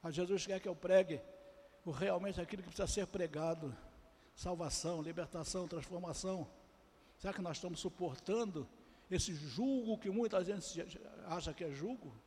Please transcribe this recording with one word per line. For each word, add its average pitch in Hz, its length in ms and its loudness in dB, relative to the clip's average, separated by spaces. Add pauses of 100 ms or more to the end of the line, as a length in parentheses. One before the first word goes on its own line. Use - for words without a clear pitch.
A 165 80 -4
Jesus 175 340 2
quer 190 140 -2
que - 80 -4
eu 175 80 0
pregue 185 460 8 (640)
o 170 60 -2
realmente 180 500 2
aquilo 190 200 -4
que 180 60 -10
precisa - 200 0
ser 190 200 2
pregado. 160 680 0 (640)
Salvação, 165 640 -2
libertação, 165 680 -4
transformação. 175 840 -4 (680)
Será 190 160 -4
que 196 80 -4
nós 165 160 -2
estamos 180 220 -4
suportando 180 880 0 (440)
esse 185 220 2
jugo 220 640 2
que 208 120 -2
muita 202 360 4
gente 196 180 -2
se, 165 180 -4 (440)
acha 165 280 -2
que 175 100 -6
é 151 80 -2
jugo? 170 420 -6 (140)